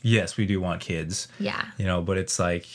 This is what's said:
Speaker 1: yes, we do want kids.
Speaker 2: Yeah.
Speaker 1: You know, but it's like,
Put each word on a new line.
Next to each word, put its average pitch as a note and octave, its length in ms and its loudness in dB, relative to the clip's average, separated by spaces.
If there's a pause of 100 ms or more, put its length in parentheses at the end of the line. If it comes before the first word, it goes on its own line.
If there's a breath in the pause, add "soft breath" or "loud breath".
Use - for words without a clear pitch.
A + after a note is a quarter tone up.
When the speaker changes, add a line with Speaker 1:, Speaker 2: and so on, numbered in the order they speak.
Speaker 1:
yes, A2 340 4
we G#2 100 2
do F#2+ 140 2
want F2 200 -2
kids. E2 480 -4 (100)
Speaker 2:
Yeah. - 260 -2 (120)
Speaker 1:
You G2+ 100 0
know, F2+ 160 2
but F#2 160 0
it's - 200 -2
like, F2 360 0